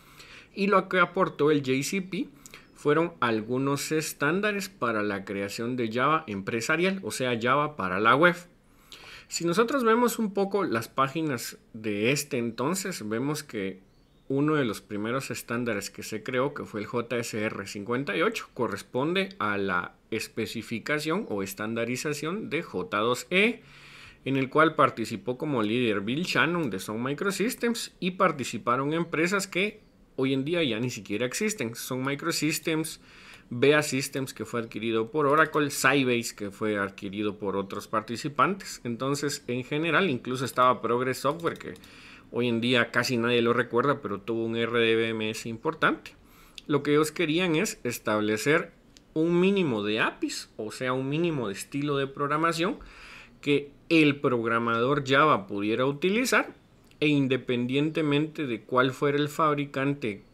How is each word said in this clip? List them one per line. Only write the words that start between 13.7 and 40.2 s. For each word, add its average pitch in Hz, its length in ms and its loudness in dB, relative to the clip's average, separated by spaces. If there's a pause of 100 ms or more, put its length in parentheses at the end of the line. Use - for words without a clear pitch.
uno 147 280 2
de 143 100 2
los 101 160 -4
primeros 110 480 -4
estándares 117 640 -4
que - 100 -16
se 107 220 -8
creó, 131 320 -2
que 101 80 -8
fue 101 180 -8
el 110 60 -6
J 120 320 -4
S 117 200 -6
R 107 280 -4
cincuenta 123 500 -4
y 160 60 2
ocho, 220 320 -2
corresponde 170 840 -2
a 104 220 -2
la 92 340 -2 (160)
especificación 120 1200 -4
o 101 140 -2
estandarización 123 1040 -4
de 151 140 -2
J 92 340 -4
dos 120 320 0
E, 214 320 2 (640)
en 135 100 0
el 135 140 0
cual 156 240 4
participó 120 640 0
como 143 240 0
líder 107 400 2
Bill 127 220 -2
Shannon 151 480 2
de 95 80 -6
Sun 110 240 -6
Microsystems 196 960 -2
y 180 120 -2
participaron 139 840 0
empresas 170 520 0
que 196 360 -4 (340)
hoy 135 180 2
en 135 100 0
día 170 200 0
ya 110 160 0
ni 123 100 -2
siquiera 104 380 -4
existen. 135 480 -4
Sun 127 280 -6
Microsystems, 156 960 -2 (520)
bea 139 300 6
Systems, 135 520 -4
que 113 120 -8
fue 117 140 -6
adquirido 113 500 -2
por 151 160 0
Oracle, 151 460 4
Sybase, 127 640 2
que 101 160 -8
fue 107 260 -2
adquirido 98 640 -4
por 98 160 -4
otros 98 320 -6
participantes. 139 960 -2
Entonces, 139 640 -4
en 123 160 -4
general, 160 460 0
incluso 127 360 -4